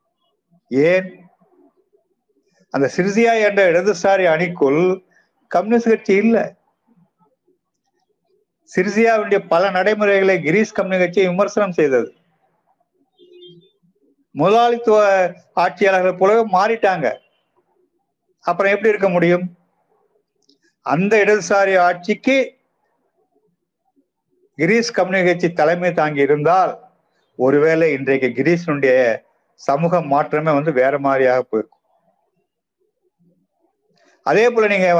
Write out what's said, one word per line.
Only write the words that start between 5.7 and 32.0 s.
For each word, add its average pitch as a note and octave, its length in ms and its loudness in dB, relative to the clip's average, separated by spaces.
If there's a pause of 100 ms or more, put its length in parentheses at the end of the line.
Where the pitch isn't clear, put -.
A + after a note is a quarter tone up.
கட்சி G#3+ 200 -2 (100)
இல்ல. A3+ 140 2 (2250)
சிர்சியாவுடைய G#3 680 0 (140)
பல E3+ 100 2 (140)
நடைமுறைகளை G3 580 0 (120)
கிரீஸ் G#3+ 320 -2
கம்யூனிஸ்ட் F#3 260 -2
கட்சி F3 240 -2
விமர்சனம் G3 500 -2
செய்தது. C3 300 0 (2250)
முதலாளித்துவ A#3 580 2 (640)
ஆட்சியாளர்கள் F#3 560 0
போலவே G#3 240 2 (140)
மாறிட்டாங்க. G3 500 0 (1400)
அப்புறம் G3 240 0
எப்படி G#3 180 0
இருக்க G3 240 -2
முடியும்? F3+ 320 0 (1400)
அந்த F3 280 -2 (100)
இடதுசாரி G3 500 0 (140)
ஆட்சிக்கு G3+ 480 -2 (2250)
கிரீஸ் A3+ 360 0
கம்யூனிஸ்ட் F#3 320 0
கட்சி F3 200 -2 (100)
தலைமை F3 380 0
தாங்கி D3+ 300 -2
இருந்தால் D#3 440 0 (720)
ஒருவேளை D#3 420 2 (100)
இன்றைக்கு C3 400 -2
கிரீஸினுடைய C#3+ 580 0 (720)
சமூக E3 340 0 (120)
மாற்றமே D3+ 440 -2
வந்து D3+ 220 -2
வேற C3 140 2 (120)
மாதிரியாக C3 380 2
போயிருக்கும். - 400 -8 (2500)